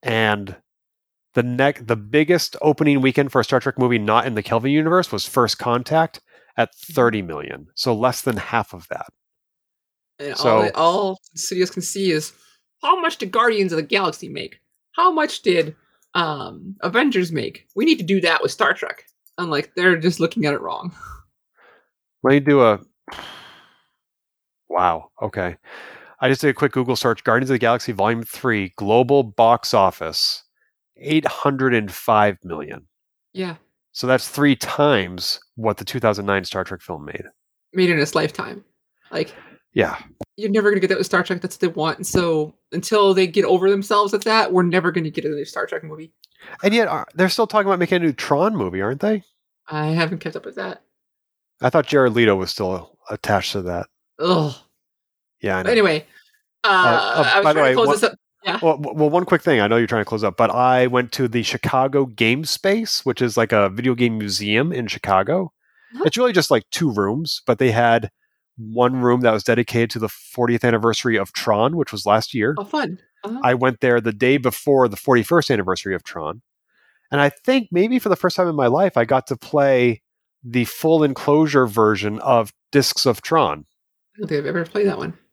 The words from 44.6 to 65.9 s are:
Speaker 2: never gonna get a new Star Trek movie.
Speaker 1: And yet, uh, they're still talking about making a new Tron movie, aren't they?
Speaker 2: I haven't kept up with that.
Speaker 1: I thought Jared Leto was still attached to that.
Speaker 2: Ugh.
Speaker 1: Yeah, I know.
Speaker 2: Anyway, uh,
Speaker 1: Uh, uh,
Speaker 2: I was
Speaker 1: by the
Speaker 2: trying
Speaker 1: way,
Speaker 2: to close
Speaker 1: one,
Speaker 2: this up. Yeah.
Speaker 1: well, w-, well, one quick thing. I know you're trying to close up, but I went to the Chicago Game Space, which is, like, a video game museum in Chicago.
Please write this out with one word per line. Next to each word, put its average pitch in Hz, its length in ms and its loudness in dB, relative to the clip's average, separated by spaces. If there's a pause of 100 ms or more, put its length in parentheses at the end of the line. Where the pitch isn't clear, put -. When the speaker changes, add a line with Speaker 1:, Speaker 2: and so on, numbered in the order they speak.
Speaker 2:
never 175 300 0
gonna 160 180 -4
get 151 140 -8
a 147 40 -2
new 147 160 -6
Star - 220 -8
Trek 160 160 -8
movie. 156 300 -18 (500)
Speaker 1:
And 202 100 2
yet, 226 140 2
uh, 151 180 -4 (100)
they're 185 140 2
still 226 200 0
talking 208 180 0
about 196 140 0
making 175 160 2
a 175 80 0
new 156 80 2
Tron 165 440 0
movie, 95 240 -2
aren't 117 200 -4
they? 208 240 -2 (440)
Speaker 2:
I 151 200 -6
haven't 165 300 -2
kept - 180 -10
up - 80 -12
with - 120 -16
that. 185 260 -12 (800)
Speaker 1:
I 123 100 0
thought 156 160 2
Jared 131 280 4
Leto 110 220 4
was 95 140 -4
still 92 460 -6 (140)
attached 104 420 -2
to 101 100 -6
that. 87 240 -6 (340)
Speaker 2:
Ugh. 156 340 0 (840)
Speaker 1:
Yeah, 95 180 -2
I 92 40 -4
know. - 80 -2
Speaker 2:
Anyway, 190 360 2 (580)
uh, 220 40 2
Speaker 1:
Uh, - 20 4
uh, 127 640 4
Speaker 2:
I 190 40 6
was 202 60 2
Speaker 1:
by 202 80 6
the 156 80 4
Speaker 2:
trying 147 40 6
Speaker 1:
way, 131 60 6
Speaker 2:
to 127 40 4
close 226 120 4
Speaker 1:
one, 143 100 4
Speaker 2:
this - 80 -2
up. - 140 0 (260)
Yeah. 185 180 -4
Speaker 1:
well, 160 140 4
w-, 143 200 -8
well, 151 140 4
one 175 140 2
quick 175 180 2
thing. 139 180 4
I 101 80 4
know 113 80 4
you're 117 100 4
trying 110 160 0
to 98 60 -4
close 107 160 -4
up, 98 120 -2
but 113 140 4
I 127 380 4
went 123 240 0
to 127 160 -2
the 117 160 -2
Chicago 135 640 0
Game 120 380 0
Space, 208 600 -2
which 127 180 -2
is, 117 140 0
like, 117 160 2
a 104 160 4
video 120 260 -2
game 117 240 0
museum 104 540 0
in 123 160 -4
Chicago. 107 640 0 (420)